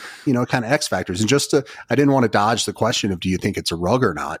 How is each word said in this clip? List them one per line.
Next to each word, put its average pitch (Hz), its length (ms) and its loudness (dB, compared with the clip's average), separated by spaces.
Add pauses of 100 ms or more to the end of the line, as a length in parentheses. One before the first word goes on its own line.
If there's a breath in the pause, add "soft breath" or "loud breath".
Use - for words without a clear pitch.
(240 loud breath)
you 143 80 2
know, 123 120 2
kind 123 200 -2
of 113 80 -6
X - 160 0
factors. 92 320 -2
And 107 80 2
just 139 220 2
to, 139 140 2 (260 loud breath)
I 123 40 0
didn't 143 180 4
want 131 120 4
to 110 40 2
dodge 104 360 2
the 104 80 -4
question 110 400 0
of, 85 80 -4
do 95 80 -2
you 90 100 0
think 101 180 -2
it's - 160 -4
a 85 40 -4
rug 104 280 2
or 85 100 0
not? 73 260 -6